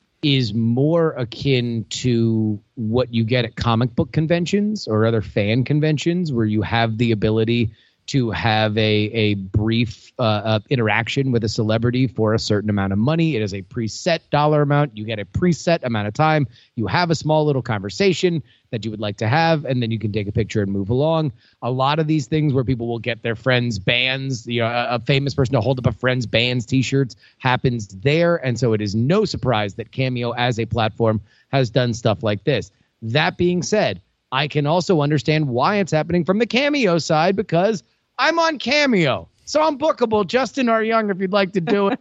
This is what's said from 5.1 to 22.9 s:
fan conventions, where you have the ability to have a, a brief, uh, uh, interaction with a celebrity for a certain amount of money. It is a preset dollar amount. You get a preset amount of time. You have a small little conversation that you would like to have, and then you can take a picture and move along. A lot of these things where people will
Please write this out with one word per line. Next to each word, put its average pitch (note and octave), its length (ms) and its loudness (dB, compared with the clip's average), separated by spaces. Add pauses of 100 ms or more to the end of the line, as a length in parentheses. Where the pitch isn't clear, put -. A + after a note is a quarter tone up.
fan A2 440 0
conventions, D#3 680 0
where A2+ 140 0
you G#2+ 160 0
have A2+ 360 0
the A#2 120 2
ability A2 600 0 (320)
to B2 280 -2
have G#2+ 440 0
a, A2+ 40 2
a G#2+ 540 2
brief, G#2+ 840 -2
uh, B2+ 40 -2
uh, A2 360 0 (100)
interaction A#2 600 0
with A#2 140 0
a A2+ 40 -2
celebrity A#2 600 0
for A2 260 0
a A2+ 40 2
certain G#2 300 0
amount G2 240 0
of G2 60 0
money. D#3+ 380 2
It G#2+ 60 -2
is G2 120 -4
a G2 80 -8
preset B2 560 -4 (120)
dollar D3+ 300 4
amount. C#3+ 360 2
You G#2+ 80 -8
get A2 160 -6
a G2+ 40 -8
preset E3+ 600 0
amount A2 240 -2
of G#2 60 -6
time. D#3 340 2 (260)
You G#2+ 140 -2
have E3+ 220 0
a D#3+ 40 0
small D3+ 320 0
little C3+ 160 0
conversation D#3+ 800 0 (280)
that A2+ 140 -6
you A2+ 60 -6
would G#2+ 100 -8
like G#2 180 -6
to G#2+ 100 -2
have, D#3+ 360 2
and B2+ 160 -2
then A2+ 120 -2
you A2 80 -4
can A2 100 -4
take G2+ 160 -4
a G#2 60 -6
picture A2 300 -2
and G2 100 -2
move G2 180 -4
along. D3+ 420 0 (300)
A A#2 80 -4
lot C3 300 0
of D#3 80 -2
these D#3 180 0
things D3+ 260 0
where C3 120 0
people A#2 240 -2
will A#2 100 -4